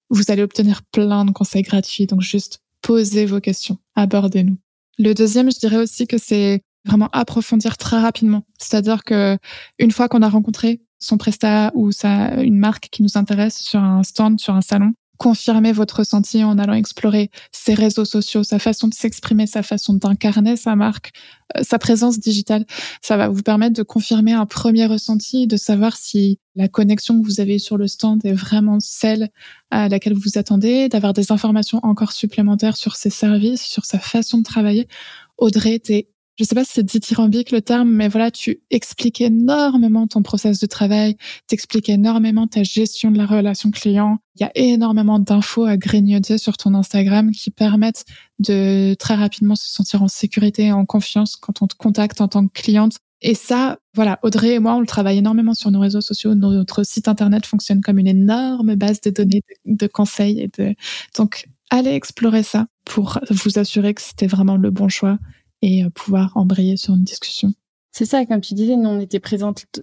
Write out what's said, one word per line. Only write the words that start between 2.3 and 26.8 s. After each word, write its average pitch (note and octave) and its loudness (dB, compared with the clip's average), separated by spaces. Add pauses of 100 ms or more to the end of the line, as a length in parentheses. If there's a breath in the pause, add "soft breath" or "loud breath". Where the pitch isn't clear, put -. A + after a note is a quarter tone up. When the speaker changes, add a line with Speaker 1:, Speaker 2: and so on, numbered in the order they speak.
Speaker 1:
posez G#3+ 0
vos G3 -2
questions, F#3+ -6 (160)
abordez-nous. G3 2 (400)
Le G#3+ 2
deuxième, A3 2
je - -4
dirais A3 0
aussi A3+ -2
que A#3+ -2
c'est G3+ 0 (260)
vraiment G#3 4
approfondir A3+ 0
très - -2
rapidement. A3+ 0 (140)
C'est-à-dire G#3+ -2
que G3+ 0 (400 loud breath)
une A#3 4
fois B3 2
qu'on B3 2
a G#3+ 4
rencontré G#3+ 0 (160)
son - 0
prestat G#3+ 0
ou G#3+ 0
sa, G#3 0
une A3 4
marque G#3+ 0
qui - -2
nous G#3 2
intéresse G3+ 0
sur - -2
un F#3+ 2
stand, A3 2
sur - -2
un F#3+ 4
salon, G3+ 2 (240)
confirmez A3+ 2
votre G#3+ 0
ressenti G#3 0
en G#3+ 2
allant G3+ 0
explorer G#3 0 (220 loud breath)
ses - 0
réseaux G#3+ 2
sociaux, G#3 -2
sa G#3 -2
façon A3 0
de A3 -2
s'exprimer, G#3+ -2
sa G#3 -6
façon G3+ -2
d'incarner G#3 0
sa A3 -2
marque, G#3 -2 (440 loud breath)
euh, - -2
sa A#3 0
présence A#3 0
digitale. G#3+ 0 (340 loud breath)
Ça - -2
va G#3 0
vous G3+ -2
permettre A3 2
de A3+ -2
confirmer A3 0
un A3+ 2
premier A3+ 0
ressenti, A3 -2
de G#3+ 0
savoir G#3+ 0
si G3 0 (160)
la F#3+ 0
connexion G#3+ 2